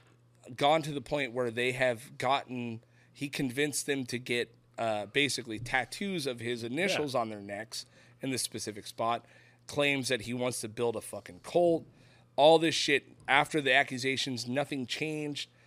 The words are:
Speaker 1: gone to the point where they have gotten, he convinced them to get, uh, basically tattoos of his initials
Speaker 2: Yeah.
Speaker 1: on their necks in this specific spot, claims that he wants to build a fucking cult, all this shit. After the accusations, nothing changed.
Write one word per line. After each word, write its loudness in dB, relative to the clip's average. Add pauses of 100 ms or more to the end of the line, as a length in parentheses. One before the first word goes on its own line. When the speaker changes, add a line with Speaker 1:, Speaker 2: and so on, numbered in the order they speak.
(560)
Speaker 1:
gone 4
to -8
the -6
point -2
where 0
they 2
have 0
gotten, -2 (320)
he -8
convinced -2
them -2
to -6
get, -2 (240)
uh, -2
basically 0
tattoos -2
of -4
his -4
initials 0
Speaker 2:
Yeah. 2
Speaker 1:
on -2
their -8
necks -8 (360)
in -4
this 0
specific -8
spot, -2 (420)
claims 0
that 0
he -6
wants -2
to -6
build 0
a -4
fucking -14
cult, 4 (520)
all 10
this 2
shit. 2 (240)
After 4
the 2
accusations, 0
nothing -2
changed. -6 (180)